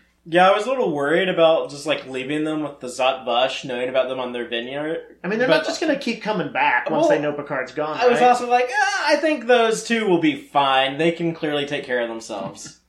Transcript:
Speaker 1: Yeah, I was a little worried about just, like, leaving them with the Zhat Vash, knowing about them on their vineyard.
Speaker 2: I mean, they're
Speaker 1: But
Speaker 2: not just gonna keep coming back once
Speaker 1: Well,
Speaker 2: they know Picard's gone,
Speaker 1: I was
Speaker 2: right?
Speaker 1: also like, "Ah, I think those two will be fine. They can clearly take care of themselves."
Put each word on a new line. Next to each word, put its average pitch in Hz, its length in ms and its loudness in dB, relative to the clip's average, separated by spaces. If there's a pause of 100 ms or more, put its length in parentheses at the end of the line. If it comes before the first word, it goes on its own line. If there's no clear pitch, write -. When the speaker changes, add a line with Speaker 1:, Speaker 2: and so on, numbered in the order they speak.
(260)
Speaker 1:
Yeah, 180 240 6
I 196 60 6
was 208 100 -2
a 247 40 -4
little 240 240 0
worried 151 340 2
about 165 420 4
just, 143 160 -12
like, 139 220 -4
leaving 131 380 -4
them 156 180 -4
with 143 160 -10
the 127 80 -10
Zhat 127 380 0
Vash, 123 400 0
knowing 127 240 -4
about 127 180 2
them 131 140 -4
on 123 100 -6
their 120 160 -6
vineyard. 135 720 -6
Speaker 2:
I 175 60 -8
mean, 208 100 -2
they're 247 120 2
Speaker 1:
But - 80 6
Speaker 2:
not 320 80 -2
just - 160 -6
gonna 311 160 0
keep - 260 -4
coming 175 300 -4
back 131 360 0
once 170 120 0
Speaker 1:
Well, 220 80 4
Speaker 2:
they 151 100 4
know 147 140 -2
Picard's 143 400 -6
gone, 151 260 -4
Speaker 1:
I 247 80 4
was 240 140 4
Speaker 2:
right? 247 80 8
Speaker 1:
also 247 200 2
like, 247 240 2
"Ah, 392 360 0
I 311 80 4
think 294 300 -2
those 233 360 4
two 220 240 -2
will 175 140 4
be 151 160 2
fine. 135 600 0
They 165 140 2
can 165 220 -2
clearly 147 320 -4
take 143 180 -6
care 123 160 -2
of 117 80 -2
themselves." 110 800 -10